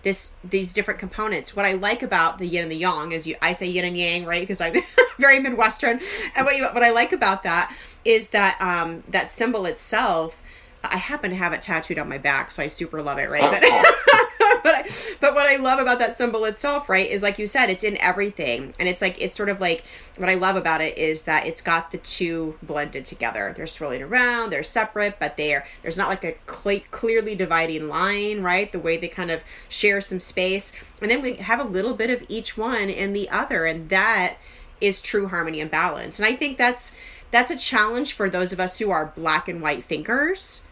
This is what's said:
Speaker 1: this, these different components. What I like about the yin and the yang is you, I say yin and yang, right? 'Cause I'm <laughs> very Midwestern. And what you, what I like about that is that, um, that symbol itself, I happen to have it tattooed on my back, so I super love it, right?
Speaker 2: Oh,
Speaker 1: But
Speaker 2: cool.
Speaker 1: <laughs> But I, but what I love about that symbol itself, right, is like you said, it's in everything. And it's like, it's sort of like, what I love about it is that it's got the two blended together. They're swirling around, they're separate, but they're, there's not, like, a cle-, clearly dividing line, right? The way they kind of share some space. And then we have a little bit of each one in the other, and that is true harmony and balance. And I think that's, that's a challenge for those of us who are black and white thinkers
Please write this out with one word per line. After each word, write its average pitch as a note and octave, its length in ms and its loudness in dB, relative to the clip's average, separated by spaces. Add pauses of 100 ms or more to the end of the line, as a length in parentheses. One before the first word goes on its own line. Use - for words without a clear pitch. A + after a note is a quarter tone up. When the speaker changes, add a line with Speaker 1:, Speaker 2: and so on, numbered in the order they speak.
Speaker 1:
this, G3 300 -2 (100)
these F#3 300 -2
different G3+ 260 -2
components. G3+ 560 -4
What G3+ 80 0
I F#3+ 100 4
like G3+ 280 0
about F3 380 2
the F3+ 80 -4
yin E3+ 160 -2
and D#3+ 80 -6
the D#3+ 40 -4
yang E3 360 -2
is D#3+ 160 -6
you, D#3+ 120 -6
I E3+ 140 2
say F3+ 140 -4
yin F3+ 180 -2
and F3 100 -4
yang, F3 300 -2
right? F3 220 -2
'Cause G3 120 -6
I'm E3+ 140 -2 (240)
<laughs> B4 220 4
very C4+ 200 8
Midwestern. A#3+ 600 0 (360)
And C4+ 80 2
what C#4 140 2
you, C4 60 0
what A#3+ 180 0
I A#3+ 80 8
like A#3 240 2
about G3 300 2
that F3 280 0 (320)
is A3 260 4
that, G3+ 300 4
um, E3+ 500 -2
that - 200 0
symbol A3+ 380 -2
itself, E3 760 0 (420)
I - 140 -2
happen G3 320 -4
to F#3 80 -4
have F3 160 0
it - 80 -6
tattooed D#3+ 380 -4
on D3 100 -6
my C#3 80 -8
back, C#3 340 0
so D#3 120 -6
I D3 40 -4
super D#3+ 360 -6
love C#3 160 -4
it, C#3 100 -2
right? D3 140 4
Speaker 2:
Oh, - 80 6
Speaker 1:
But - 100 4
Speaker 2:
cool. - 580 8 (100)
Speaker 1:
<laughs> - 0 - (340)
But D#4+ 120 6
I, F#4+ 140 -4 (300)
but C#4 160 4
what C#4+ 100 4
I C#4 120 6
love C4 220 2
about B3 200 2
that A#3+ 180 0
symbol A3+ 280 0
itself, C#4+ 440 -2
right, F#3+ 200 2
is G3 140 -2
like G3+ 160 0
you G#3 80 -4
said, B3 220 2
it's F#3 140 -2
in G#3 140 -2
everything. F3 840 -2
And F3+ 100 0
it's F3+ 120 -4
like, F#3 200 -2
it's F#3 140 -4
sort G3+ 140 -2
of G3 120 -4
like, E3+ 220 0 (340)
what F#3 120 0
I F#3 60 4
love F#3+ 200 2
about D#3+ 260 0
it - 160 -2
is D#3 260 0
that D#3 240 2
it's E3 140 -6
got E3 300 0
the F3+ 60 -8
two E3 680 -4
blended D3 420 -6
together. G#2 500 -4
They're - 120 -8
swirling C#3 340 -6
around, A#3 500 0
they're C#3+ 120 -4
separate, G#3 560 -2
but D3 180 -4
they're, D3 280 0 (160)
there's E3 160 -6
not, G3 120 0
like, F#3+ 140 -4
a E3 100 -4 (120)
cle-, G3+ 360 -2 (100)
clearly A3 440 0
dividing E3 520 0
line, G3+ 540 0
right? F#3 300 0
The F3+ 80 -4
way E3 180 0
they E3+ 100 -6
kind E3+ 240 -6
of D#3+ 100 -2 (280)
share G3+ 320 2
some F#3+ 180 -6
space. F#3+ 540 -2 (280)
And G#3 80 -2
then C4 120 2
we B3+ 140 -4
have A3 240 0
a C#4+ 40 -2
little G#3 320 -2
bit A3+ 140 -2
of B3 200 -2
each A3 280 -8
one G#3+ 320 -2
in G3 240 -4
the G3+ 160 -4
other, G#3 360 0
and D#3+ 240 -4
that F#3+ 460 2 (440)
is G3+ 220 0
true G3+ 260 -2
harmony E3 340 -4
and D#3 100 -6
balance. D#3+ 480 -2
And G3+ 80 2
I C4 80 2
think C#4 220 -4
that's, B3 340 2 (400)
that's B3 200 4
a D4+ 60 -2
challenge A#3+ 560 0
for G3 160 0
those F3+ 220 -2
of F#3 80 -6
us F#3 200 -2
who G#3 120 0
are D#3 240 0
black D#3+ 320 0
and E3+ 140 -8
white D3 220 -2
thinkers C4 760 -4 (100)